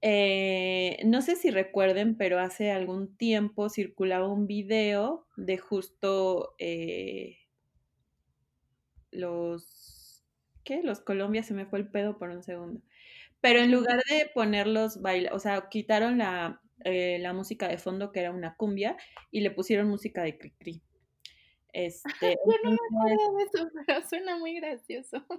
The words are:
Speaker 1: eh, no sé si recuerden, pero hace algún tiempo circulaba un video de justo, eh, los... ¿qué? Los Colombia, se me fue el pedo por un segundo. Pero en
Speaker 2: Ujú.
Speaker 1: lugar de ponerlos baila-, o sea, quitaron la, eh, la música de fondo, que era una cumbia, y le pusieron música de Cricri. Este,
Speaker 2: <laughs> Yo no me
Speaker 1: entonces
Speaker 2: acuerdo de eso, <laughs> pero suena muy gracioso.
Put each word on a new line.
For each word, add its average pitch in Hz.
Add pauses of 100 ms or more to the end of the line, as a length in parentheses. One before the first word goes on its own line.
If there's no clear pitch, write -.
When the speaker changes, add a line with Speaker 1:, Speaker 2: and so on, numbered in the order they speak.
Speaker 1:
eh, 190
no 233
sé 339
si 349
recuerden, 196
pero 180
hace 185
algún 190
tiempo 214
circulaba 190
un 202
video 208
de 190
justo, 190
eh, 170 (1700)
los... 170 (400)
¿qué? 294
Los 226
Colombia, 202
se 220
me 196
fue 202
el 202
pedo 208
por 175
un 175
segundo. 175 (600)
Pero 240
en 240
Speaker 2:
Ujú. 247
Speaker 1:
lugar 240
de 302
ponerlos 214
baila-, 185
o 196
sea, 196
quitaron 220
la, 180 (240)
eh, 180
la 180
música 196
de 165
fondo, 196
que 190
era 175
una 175
cumbia, 208 (340)
y 311
le -
pusieron 208
música 202
de 156
Cricri. - (880)
Este, 175
Speaker 2:
<laughs> -
Yo - (100)
no 453
me 453
Speaker 1:
entonces 440
Speaker 2:
acuerdo 415
de 403
eso, 339
<laughs> 302
pero 294
suena 359
muy 330
gracioso. 269 (140)